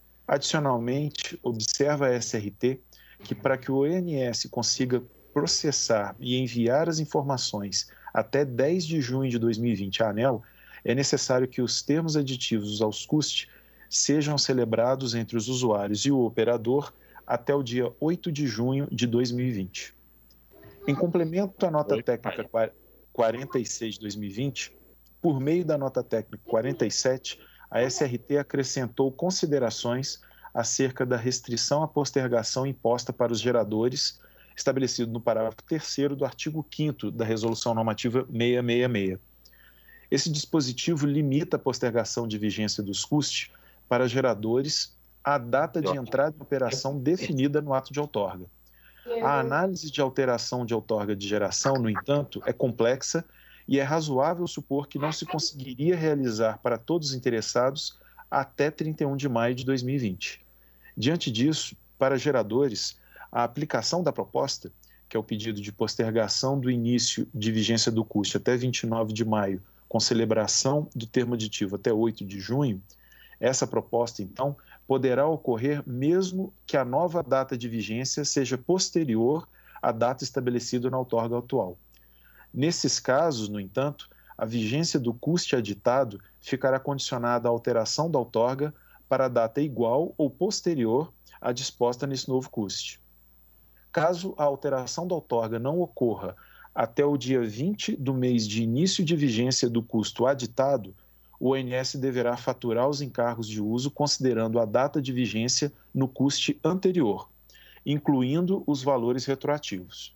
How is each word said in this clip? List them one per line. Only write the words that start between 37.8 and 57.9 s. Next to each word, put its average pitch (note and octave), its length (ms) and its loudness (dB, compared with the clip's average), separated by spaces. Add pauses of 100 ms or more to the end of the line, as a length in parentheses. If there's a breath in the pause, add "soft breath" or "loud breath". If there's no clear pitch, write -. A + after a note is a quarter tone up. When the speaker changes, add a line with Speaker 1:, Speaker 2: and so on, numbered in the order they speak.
Speaker 1:
seis B2 340 2
seis A#2+ 260 2
seis. F#2+ 280 0 (920 loud breath)
Esse C#3+ 200 0
dispositivo D3 760 0
limita D3 520 2
a - 20 0
postergação A#2+ 680 0
de G#2+ 120 -4
vigência G#2 440 -2
dos G2 220 -4
cust - 480 -2 (340 loud breath)
para B2 220 2
geradores B2 880 0 (260)
à C#3+ 140 2
data C#3 460 0
de F#3 120 0
entrada C#3 440 0
em - 20 -16
operação C3+ 580 -2
definida C#3+ 600 0
no D3 140 -2
ato C3+ 180 -2
de C#3 80 -4
outorga. F#2+ 460 -4 (760 loud breath)
A C#3 180 2
análise D#3+ 500 0
de C#3 100 -4
alteração B2+ 640 0
de A2+ 80 -2
outorga G#2+ 420 -2
de G2 140 -8
geração, G#2 460 0
no A#2+ 160 0
entanto, C3+ 560 -2
é B2+ 60 -2
complexa B2+ 760 0 (420 loud breath)
e C3+ 100 4
é C#3 40 2
razoável D#3 640 0
supor C#3+ 420 -4
que - 100 -8
não D3+ 140 -2
se D#3 140 -6
conseguiria C#3+ 680 0
realizar B2+ 680 0
para A#2 160 0
todos D#3 320 -2
os C3+ 40 -6
interessados B2+ 840 0 (320 loud breath)